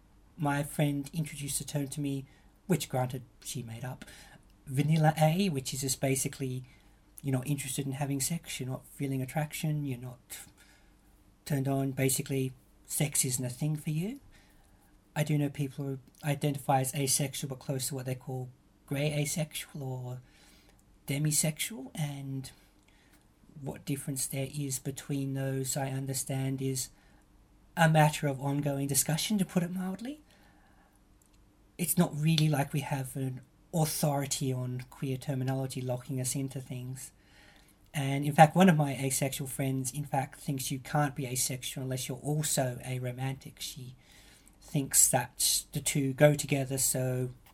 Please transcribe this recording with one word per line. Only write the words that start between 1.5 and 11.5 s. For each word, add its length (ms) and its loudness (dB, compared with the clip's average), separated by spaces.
a 40 -10
term 240 -2
to 120 -6
me, 240 -2
which 220 0
granted 320 -2
she 200 -8
made 220 -10
up, 180 -10
vanilla 540 4
A, 280 6
which 240 -4
is 80 -6
just 200 0
basically 640 0
you're 140 0
not 120 -2
interested 380 -2
in 80 -2
having 260 -2
sex, 400 -4
you're 100 -6
not 160 -6
feeling 260 -2
attraction, 640 -2
you're 140 -4
not 200 -12
turned 220 0